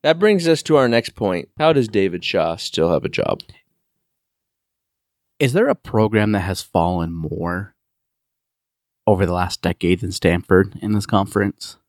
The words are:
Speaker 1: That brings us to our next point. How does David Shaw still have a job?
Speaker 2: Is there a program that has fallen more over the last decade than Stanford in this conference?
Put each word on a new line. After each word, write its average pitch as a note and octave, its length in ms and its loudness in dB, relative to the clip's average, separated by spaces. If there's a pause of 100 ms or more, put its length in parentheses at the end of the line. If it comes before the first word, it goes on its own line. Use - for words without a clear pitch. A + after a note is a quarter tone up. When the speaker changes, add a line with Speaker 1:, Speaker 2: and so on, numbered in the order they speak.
Speaker 1:
That E3 160 0
brings G3 280 2
us D#3+ 160 2
to D3+ 140 2
our C3 100 4
next A#2 280 0
point. F#2 420 -4
How D#3 160 2
does B2+ 140 2
David F#2+ 380 0
Shaw E2 300 0
still - 360 -2
have D#2 140 0
a - 40 -2
job? - 320 -4 (2000)
Speaker 2:
Is C3+ 140 2
there A3 140 2
a - 80 0
program G#2+ 560 0
that G2+ 100 0
has F#2 200 -6
fallen E2+ 520 -2
more E2 600 -8 (1300)
over G2 180 2
the F2 80 -2
last F2+ 280 -4
decade F2 380 0
than F#2 120 -6
Stanford F#2 680 2
in G#2+ 120 -4
this G2+ 120 -2
conference? G2+ 720 -4 (120)